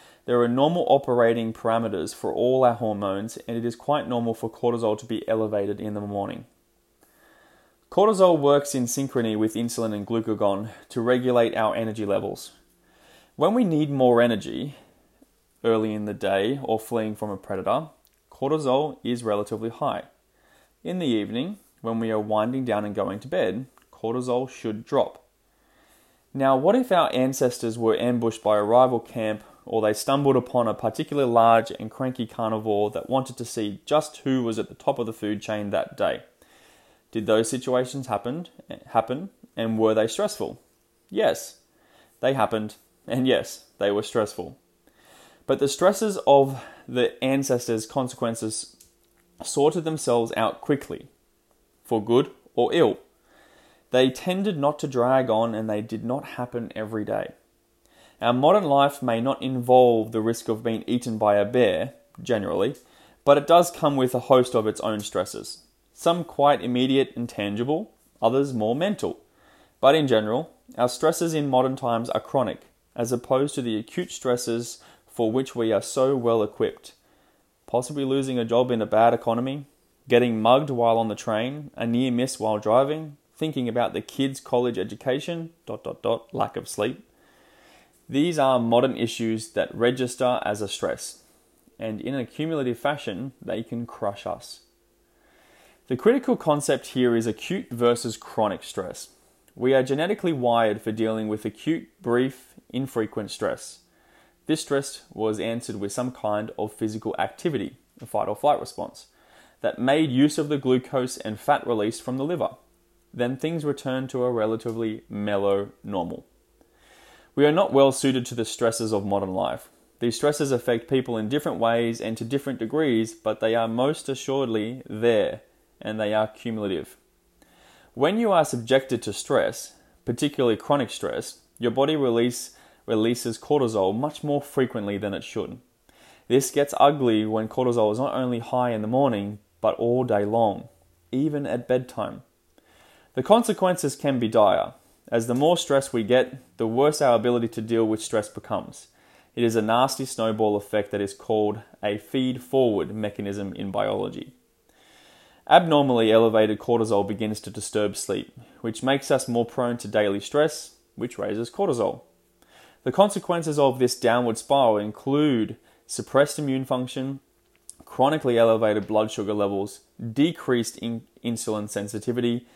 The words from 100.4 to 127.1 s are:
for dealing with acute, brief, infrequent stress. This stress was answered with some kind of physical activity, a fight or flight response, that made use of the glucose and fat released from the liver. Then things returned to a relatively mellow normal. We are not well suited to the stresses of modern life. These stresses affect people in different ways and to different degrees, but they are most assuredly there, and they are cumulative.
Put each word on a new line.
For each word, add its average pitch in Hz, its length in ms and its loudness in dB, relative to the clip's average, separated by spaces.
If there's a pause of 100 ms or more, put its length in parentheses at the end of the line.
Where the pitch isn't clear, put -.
for 113 100 -4
dealing 110 360 -2
with 107 160 -4
acute, - 460 -6 (120)
brief, 123 520 -2 (160)
infrequent 117 640 -6
stress. - 480 -6 (680)
This 156 160 -2
stress - 500 -4
was 110 280 -2
answered 113 380 -6
with 101 140 -6
some 127 200 -4
kind 107 460 -4
of 107 160 -6
physical 110 440 -6
activity, 117 600 -4 (240)
a 117 40 -16
fight 107 220 -4
or 104 80 -4
flight 147 240 2
response, - 480 -12 (540)
that - 180 -4
made 139 320 2
use 143 260 4
of 147 120 -2
the 147 80 0
glucose 127 600 0
and 107 220 -8
fat - 260 0
released 110 360 -2
from 127 160 -6
the 135 80 -4
liver. 156 300 -4 (580)
Then 120 220 -2
things 156 300 -4
returned 135 440 -4
to 127 140 -2
a 123 80 2
relatively 113 800 -2
mellow 101 640 0 (120)
normal. 90 420 -6 (1120)
We 139 100 6
are 147 60 6
not 170 220 2
well 139 180 8
suited 131 360 0
to 123 80 -10
the 117 100 -2
stresses 113 480 0
of 101 120 0
modern 98 280 -2
life. 92 340 -4 (320)
These 120 160 0
stresses 147 360 0
affect 120 380 0
people 127 280 0
in 107 120 -4
different 143 300 -2
ways 117 400 0
and 113 180 -4
to 120 60 -8
different 131 360 -4
degrees, 113 540 0
but - 280 -6
they 113 140 2
are 113 120 2
most 123 420 -2
assuredly 127 800 -4
there, 107 520 0 (400)
and 107 180 -6
they 107 140 -2
are 107 140 2
cumulative. 104 680 -6 (960)